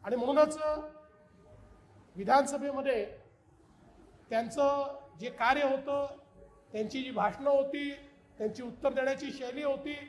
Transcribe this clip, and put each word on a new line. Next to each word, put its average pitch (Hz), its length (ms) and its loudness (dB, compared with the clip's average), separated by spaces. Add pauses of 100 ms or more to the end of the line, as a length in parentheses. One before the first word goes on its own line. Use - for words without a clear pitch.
आणि 214 120 -2
म्हणूनच 302 420 4 (1600)
विधानसभेमध्ये 269 880 2 (1300)
त्यांचं 277 680 0 (220)
जे 240 100 -6
कार्य 262 320 2
होतं, 277 540 -2 (560)
त्यांची 220 300 -4
जी 254 80 -8
भाषणं 214 400 0
होती, 285 400 2 (480)
त्यांची 214 240 -6
उत्तर 247 300 -2
देण्याची 269 400 -2
शैली 254 300 -8
होती 285 320 -2 (140)